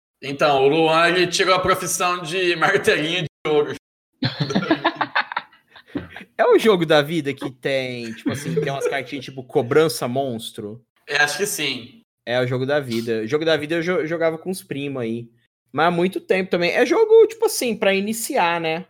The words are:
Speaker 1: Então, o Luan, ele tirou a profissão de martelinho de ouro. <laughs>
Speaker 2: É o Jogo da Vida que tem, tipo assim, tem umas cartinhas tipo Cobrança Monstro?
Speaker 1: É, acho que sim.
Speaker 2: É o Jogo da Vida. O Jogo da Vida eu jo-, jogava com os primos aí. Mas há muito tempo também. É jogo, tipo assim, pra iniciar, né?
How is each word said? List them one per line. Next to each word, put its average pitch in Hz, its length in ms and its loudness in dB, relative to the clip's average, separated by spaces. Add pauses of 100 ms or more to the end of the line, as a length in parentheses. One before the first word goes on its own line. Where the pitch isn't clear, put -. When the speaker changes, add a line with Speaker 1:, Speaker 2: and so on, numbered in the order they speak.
(220)
Speaker 1:
Então, 139 420 2
o 139 40 6
Luan, 160 400 4
ele 175 180 2
tirou 185 280 2
a - 40 2
profissão 180 640 -2
de 175 340 -2
martelinho 180 680 0
de - 260 -8
ouro. 147 240 2 (480)
<laughs> - 760 -2 (1400)
Speaker 2:
É - 60 2
o 453 140 6
Jogo 190 260 4
da 151 160 4
Vida 143 320 -2
que 135 180 -8
tem, 127 640 -6
tipo - 180 -6
assim, 165 240 -6
tem 147 160 -2
umas 135 160 -6
cartinhas 139 380 -6
tipo 135 180 -14
Cobrança 147 640 2
Monstro? 120 760 -6 (260)
Speaker 1:
É, 143 80 -2
acho 143 220 0
que 202 80 0
sim. 127 560 -8 (240)
Speaker 2:
É 120 140 0
o 127 60 2
Jogo 127 200 -2
da 143 120 0
Vida. 117 440 -4
O 113 40 -6
Jogo 151 180 -2
da 160 120 4
Vida 151 200 -4
eu 165 60 -2
jo-, 165 240 -2
jogava 165 300 -2
com 180 140 -8
os 190 120 -8
primos 139 400 -6
aí. 117 280 -6 (420)
Mas 151 140 2
há 175 40 4
muito 175 300 0
tempo 190 300 -2
também. 175 220 0
É 247 120 2
jogo, 440 420 6
tipo 440 200 -2
assim, 240 280 -2
pra 196 200 2
iniciar, 196 680 0
né? 165 300 -2